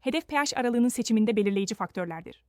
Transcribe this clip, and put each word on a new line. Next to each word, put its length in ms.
hedef 280
P 80
H 200
aralığının 320
seçiminde 480
belirleyici 380
faktörlerdir. 760